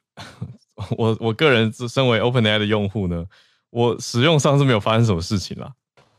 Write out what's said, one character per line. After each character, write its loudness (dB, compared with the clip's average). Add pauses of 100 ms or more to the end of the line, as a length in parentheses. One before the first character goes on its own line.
(420)
<laughs> -12
我， 0
我 -2
个 2
人 2
身 -2
为 2
Open 0
A 2
I 0
的 0
用 0
户 -4
呢， -6 (440)
我 -2
使 -4
用 4
上 2
是 4
没 4
有 4
发 0
生 4
什 2
么 -2
事 -4
情 -8
啦。 -14 (460)